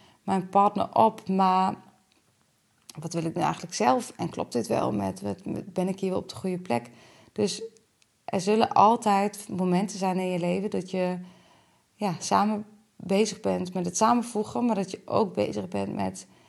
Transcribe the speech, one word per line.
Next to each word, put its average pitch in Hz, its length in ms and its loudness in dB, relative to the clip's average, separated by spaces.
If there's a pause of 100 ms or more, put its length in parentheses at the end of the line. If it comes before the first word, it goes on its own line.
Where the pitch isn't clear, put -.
(220)
mijn 190 260 -2
partner 202 460 2
op, 220 340 2
maar 185 460 2 (1200)
wat 156 140 -10
wil 165 120 -2
ik 165 100 -4
nu 151 60 -4
eigenlijk 165 340 -2
zelf? 240 420 2
En - 120 -4
klopt - 240 -6
dit 233 140 -2
wel - 260 0
met, 190 300 -4
met, 196 240 -6
met, - 260 -8
ben 185 160 -2
ik 185 120 -4
hier 190 100 -2
wel 190 80 0
op - 100 -6
de - 60 -14
goede 180 240 -4
plek?" 233 320 -2 (420)
Dus - 300 -2 (600)
er - 160 -2
zullen 214 320 2
altijd 208 760 4
momenten 185 500 0
zijn 185 200 0
in 185 120 -2
je 180 80 -2
leven 180 320 -2
dat 185 200 -6
je, 180 280 -2 (760)
ja, 196 240 -4
samen 208 480 2 (300)
bezig 196 440 0
bent 180 340 -2
met 180 100 -2
het 175 120 -4
samenvoegen, 233 680 2
maar 233 100 2
dat 190 160 -2
je - 140 -10
ook 196 300 0
bezig 202 340 -2
bent 196 260 -4
met, 190 320 -6 (220)